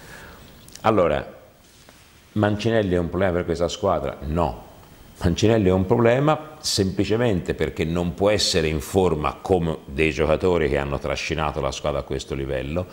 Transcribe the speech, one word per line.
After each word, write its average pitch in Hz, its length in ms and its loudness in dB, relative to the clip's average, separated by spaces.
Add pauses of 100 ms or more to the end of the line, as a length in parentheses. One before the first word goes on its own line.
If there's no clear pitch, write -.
(840)
Allora, 87 560 2 (920)
Mancinelli 104 640 0
è 87 40 2
un 85 100 -2
problema 90 240 0
per 87 120 0
questa 85 220 -2
squadra? 80 540 -2
No. 73 480 -2 (520)
Mancinelli 104 460 4
è 92 60 6
un 95 120 4
problema 120 760 2
semplicemente 98 960 0
perché 78 300 -2
non 85 300 -2
può 98 160 4
essere 90 380 2
in 78 120 0
forma 78 640 0
come 82 420 0
dei 73 280 0
giocatori 78 560 2
che 71 100 0
hanno 71 220 -4
trascinato 73 600 -4
la 69 120 -2
squadra 71 260 -4
a 67 60 -4
questo 69 320 -6
livello, 69 560 -4